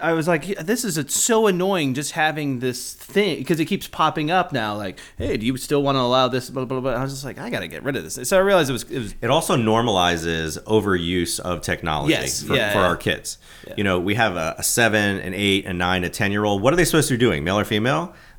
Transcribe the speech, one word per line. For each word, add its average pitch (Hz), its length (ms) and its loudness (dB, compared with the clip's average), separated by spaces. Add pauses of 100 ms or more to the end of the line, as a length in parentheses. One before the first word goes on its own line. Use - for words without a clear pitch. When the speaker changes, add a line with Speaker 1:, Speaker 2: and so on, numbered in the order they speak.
Speaker 1:
I 165 140 2
was 160 120 0
like, 170 220 0
"Yeah, 175 140 -6
this 240 240 -2
is, 165 100 -4
it's - 180 -4
so 220 340 4
annoying 180 440 2
just 143 200 -4
having 151 480 0
this 123 340 -4
thing," 196 500 -2
'cause 165 160 2
it 151 60 0
keeps 180 200 -4
popping 156 440 0
up 175 240 0
now, 107 200 -2
like, 101 240 -8 (200)
"Hey, - 180 -2
do 107 80 -4
you 127 140 0
still 143 240 0
wanna 139 160 2
allow 127 300 4
this?" 123 200 -4
Blah, 131 160 -6
blah, 127 160 -4
blah. 131 120 -2
I 120 100 -2
was 135 100 -6
just 139 140 -10
like, 113 120 -12
"I - 120 -10
gotta 90 180 -6
get 76 160 -12
rid 135 120 -2
of 85 80 -6
this." 123 220 -8
So 190 120 4
I - 20 6
realized 185 300 4
it - 20 0
was, 117 120 -4
it - 140 -8
was 104 220 -6
Speaker 2:
It 117 80 0
also 165 260 2
normalizes 87 1080 2
overuse 90 760 2
of 87 200 -4
technology 78 520 -2
Speaker 1:
Yes, 69 300 -2
Speaker 2:
for, 73 120 -2
Speaker 1:
yeah, 107 180 0
Speaker 2:
for 104 60 2
Speaker 1:
yeah. 92 80 4
Speaker 2:
our 85 100 2
kids. - 400 -4 (300)
Speaker 1:
Yeah. - 100 -16
Speaker 2:
You 104 80 -2
know, 92 160 2
we 101 140 0
have 110 220 2
a, 80 220 -2
a 92 40 -8
seven, 104 560 2
an 92 160 -6
eight, 98 320 2
a 92 80 -4
nine, 90 300 0
a 87 40 -2
ten-year-old. 101 540 0
What 131 100 4
are 175 40 2
they 175 100 4
supposed 156 220 2
to 135 60 0
be 113 40 0
doing, 92 260 2
male 95 140 0
or 101 80 0
female? 135 480 -2 (240)